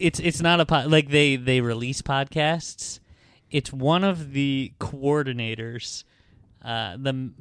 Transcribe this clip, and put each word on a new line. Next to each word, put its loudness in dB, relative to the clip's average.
it's, 0
it's 0
not 6
a 2
po-, 2
like, 6
they, 4
they 2
release -2
podcasts. -2
It's -2
one 2
of -2
the -2
coordinators, -4
uh, -6
the -4
m-, -6